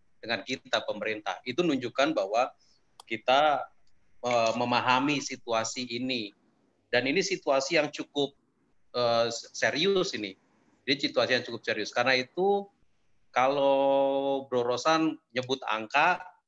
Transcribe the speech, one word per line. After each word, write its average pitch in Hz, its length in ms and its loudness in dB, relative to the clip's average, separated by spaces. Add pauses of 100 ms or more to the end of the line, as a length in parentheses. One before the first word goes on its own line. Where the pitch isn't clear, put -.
(180)
dengan 117 240 -4
kita 120 400 -4
pemerintah. 104 640 -6
Itu 131 160 -4
menunjukkan 139 560 0
bahwa 110 320 0 (560)
kita, 135 640 0 (560)
eh, 117 320 2
memahami 127 640 2
situasi 120 720 -6
ini. 120 400 -6 (560)
Dan 123 160 0
ini 147 160 0
situasi 160 560 0
yang 147 160 0
cukup, 143 400 -4 (640)
eh, 117 320 2
serius 151 880 -2
ini. 101 160 -8 (560)
Ini 139 80 0
situasi 127 400 0
yang 120 80 -4
cukup 117 160 -10
serius. 107 320 -4
Karena 127 240 2
itu, 196 480 0 (640)
kalau 139 1200 2
Bro 123 160 0
Rosan 160 560 0 (160)
nyebut 127 320 -2
angka, 139 480 2 (300)